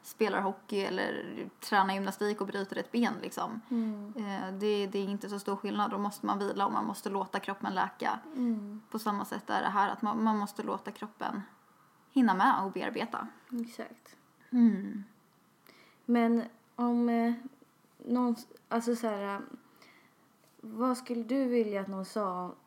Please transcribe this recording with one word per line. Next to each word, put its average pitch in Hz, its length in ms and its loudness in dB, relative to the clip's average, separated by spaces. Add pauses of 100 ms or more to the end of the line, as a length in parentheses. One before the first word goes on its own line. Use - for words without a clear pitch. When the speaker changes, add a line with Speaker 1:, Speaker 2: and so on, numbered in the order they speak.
Speaker 1:
spelar 202 380 0
hockey 196 400 -2
eller - 680 -4 (120)
tränar 196 340 2
gymnastik 196 460 -2
och 196 60 0
bryter 196 300 -6
ett - 160 -6
ben, 240 300 2
liksom. - 380 -6 (100)
Speaker 2:
Mm. 214 460 -4
Speaker 1:
Eh, 190 420 -6
det, 202 280 2
det 196 120 -4
är 196 60 0
inte 202 240 -4
så 202 100 -6
stor 196 180 -2
skillnad. 208 340 -2
Då 196 80 -4
måste 208 280 -4
man 202 120 -2
vila 202 280 0
och - 60 0
man 214 120 0
måste 202 260 -6
låta 196 300 -2
kroppen 202 340 -4
läka. - 440 0 (180)
Speaker 2:
Mm. 214 440 -2 (100)
Speaker 1:
På 220 80 -6
samma 208 260 -2
sätt - 260 -8
är 202 120 2
det - 60 2
här, 196 240 2
att - 100 -4
man, 220 220 0
man 220 140 4
måste 208 240 -6
låta 202 280 -6
kroppen - 520 -6 (720)
hinna 233 220 6
med 190 300 4
och 190 80 -4
bearbeta. - 560 -4 (380)
Speaker 2:
Exakt. - 500 -14 (360)
Speaker 1:
Mm. 202 520 6 (1000)
Speaker 2:
Men 233 400 4 (320)
om, 240 320 4
eh, 233 240 4 (680)
någon 247 340 2
s-, - 140 -4 (220)
alltså 233 280 2
så 233 100 -4
här, 202 280 -2
eh, 196 60 -6 (1200)
vad 233 380 0
skulle 233 240 -4
du 262 220 0
vilja 220 360 2
att 190 80 -6
någon 190 160 -6
sa 180 500 -4 (120)